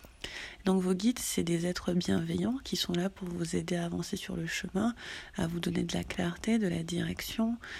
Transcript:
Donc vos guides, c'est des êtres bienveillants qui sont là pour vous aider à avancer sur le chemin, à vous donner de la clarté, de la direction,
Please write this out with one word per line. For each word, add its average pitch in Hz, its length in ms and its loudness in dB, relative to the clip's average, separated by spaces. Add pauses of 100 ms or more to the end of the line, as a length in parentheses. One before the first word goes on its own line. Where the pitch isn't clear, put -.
(640)
Donc 190 160 6
vos 185 140 4
guides, 220 240 2
c'est - 240 0
des 170 240 2
êtres 180 260 0
bienveillants 180 720 2
qui - 120 -4
sont - 160 0
là 175 160 2
pour 185 220 -6
vous 175 260 -2
aider 170 200 0
à 170 100 0
avancer 175 320 -2
sur 185 180 -6
le 165 120 -2
chemin, 202 480 0 (420)
à 180 80 0
vous 170 140 -2
donner 175 240 0
de 170 120 -2
la 175 80 0
clarté, 180 540 0
de 208 100 2
la 170 140 0
direction, 175 720 0 (240)